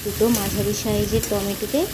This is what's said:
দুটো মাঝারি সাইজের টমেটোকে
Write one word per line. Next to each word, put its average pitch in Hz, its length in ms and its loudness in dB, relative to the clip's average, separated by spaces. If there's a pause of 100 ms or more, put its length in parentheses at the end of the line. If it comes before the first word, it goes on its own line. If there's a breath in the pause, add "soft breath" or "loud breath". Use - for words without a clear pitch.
দুটো 214 220 0 (120)
মাঝারি 202 440 0
সাইজের 208 480 2
টমেটোকে 202 520 0 (120)